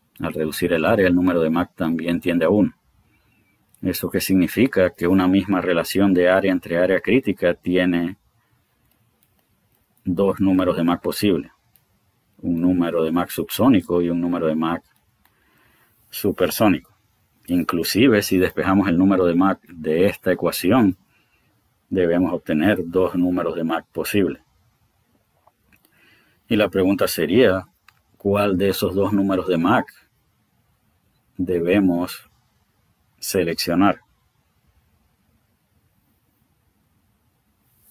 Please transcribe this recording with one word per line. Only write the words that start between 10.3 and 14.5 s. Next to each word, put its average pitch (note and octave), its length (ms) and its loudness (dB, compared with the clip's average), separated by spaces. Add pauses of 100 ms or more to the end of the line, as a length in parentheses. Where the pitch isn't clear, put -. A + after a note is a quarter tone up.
números F#2 380 2
de E2+ 60 -2
Mach E2+ 180 -2
posibles. F2 500 -2 (880)
Un E2+ 200 -4
número F2 420 0
de D#2+ 80 -2
Mach F2 180 -2
subsónico F2+ 720 0
y F2 80 -2
un E2+ 100 -2
número F2 280 -2
de D#2 80 -2